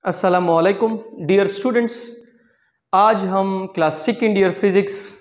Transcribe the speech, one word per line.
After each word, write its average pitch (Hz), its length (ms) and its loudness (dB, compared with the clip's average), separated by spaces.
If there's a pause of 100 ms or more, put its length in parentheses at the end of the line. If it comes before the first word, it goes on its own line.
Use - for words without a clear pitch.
अस्सलामुअलैकुम, 180 920 0 (280)
डियर 196 220 2
स्टूडेंट्स। 233 480 -2 (960)
आज 202 320 4
हम 190 420 -2
क्लास 160 280 -2 (120)
सेकंड 226 320 0
ईयर 185 140 4
फिजिक्स 196 420 0 (260)